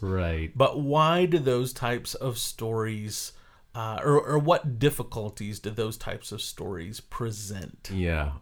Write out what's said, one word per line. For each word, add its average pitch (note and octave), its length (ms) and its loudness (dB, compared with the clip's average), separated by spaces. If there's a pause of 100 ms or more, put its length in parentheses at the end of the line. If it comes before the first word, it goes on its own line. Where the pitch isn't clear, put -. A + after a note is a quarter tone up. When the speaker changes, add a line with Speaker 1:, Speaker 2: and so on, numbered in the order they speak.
Speaker 1:
Right. E2+ 520 0
Speaker 2:
But C3+ 240 4
why D#3 460 4
do E3+ 140 4
those B2+ 340 2
types A#2+ 400 -2
of B2 240 -4
stories, A2 920 -4 (420)
uh, A2+ 320 -4
or, D3 160 6
or D3+ 180 2
what D3 400 2
difficulties G#2+ 800 -2
do G#2 120 -6
those A2 260 -4
types - 340 -10
of G#2 100 -8
stories F#2 600 -8
present? G#2+ 880 -8
Speaker 1:
Yeah. E2 500 2